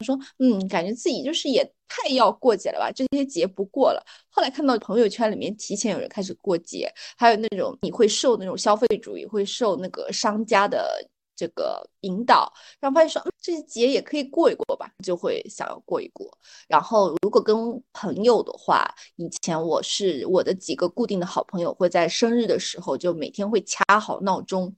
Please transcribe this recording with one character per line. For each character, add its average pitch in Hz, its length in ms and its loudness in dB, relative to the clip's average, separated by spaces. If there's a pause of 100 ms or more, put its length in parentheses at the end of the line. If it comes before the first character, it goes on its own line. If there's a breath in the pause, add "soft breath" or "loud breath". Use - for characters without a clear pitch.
说， 269 160 -2 (180 loud breath)
嗯， 208 300 2
感 185 180 -2
觉 208 80 -4
自 285 160 -4
己 196 140 -4
就 294 100 -2
是 320 160 -2
也 247 140 4 (240)
太 440 220 -6
要 247 220 4
过 233 240 2
节 - 140 -4
了 - 80 -4
吧， - 140 -2
这 - 120 -4 (140)
些 277 80 0
节 233 220 -2
不 190 180 -6
过 226 280 2
了。 - 120 -6 (240 loud breath)
后 381 140 2
来 285 60 0
看 - 140 -8
到 254 140 2
朋 214 220 -2
友 220 100 6
圈 214 220 0
里 196 40 -4
面 196 200 -6
提 - 200 -8
前 202 180 -2
有 156 60 -4
人 - 80 -6
开 - 140 -8
始 190 140 -8
过 185 200 -2
节， - 360 -6 (260 loud breath)
还 233 140 6
有 220 60 6
那 220 100 -2 (100)
种 120 240 -2
你 180 80 -4
会 240 180 4
受 226 300 2
那 185 80 -6
种 185 100 -6
消 208 200 2
费 214 100 0 (120)
主 - 200 -10
义， 73 80 -10
会 202 180 -4
受 202 340 0
那 180 100 -6
个 - 240 -10
商 214 340 -2
家 302 220 4
的 71 360 -2 (320)
这 - 140 -6
个 52 340 -6 (180)
引 196 220 -4
导， 233 280 4 (280 loud breath)
然 277 120 -2
后 - 20 -2
发 320 80 6
现 320 80 4
说， - 160 -4
嗯， 359 60 -6 (100)
这 349 140 -4
些 302 80 -6
节 233 240 0
也 262 140 2
可 - 160 -6
以 285 60 -2
过 277 280 2
一 147 40 -4
过 - 200 -4
吧， - 160 -14 (120)
就 180 120 -2
会 160 340 -4
想 - 180 -10
要 - 180 -10
过 160 160 -2
一 - 80 -10
过。 - 200 -16 (380 loud breath)
然 156 140 4
后 190 400 2
如 202 80 0
果 214 120 4
跟 214 140 2 (360)
朋 190 320 -6
友 226 180 6
的 - 120 -6
话， - 340 0 (280 loud breath)
以 170 120 -10 (140)
前 165 180 -2
我 160 220 0
是， 156 460 -2
我 175 160 4
的 185 100 0
几 185 220 -8
个 175 120 0
固 233 200 -2
定 190 120 -2
的 175 60 -2
好 - 180 -2
朋 - 180 -6
友 170 120 -2
会 185 160 2
在 - 180 2
生 226 280 2
日 240 120 2
的 151 120 2
时 - 200 -8
候 151 180 -4
就 175 160 0
每 147 160 -6
天 202 200 -6
会 220 120 2
掐 - 380 2
好 - 220 -6
闹 190 220 0
钟， 185 340 -4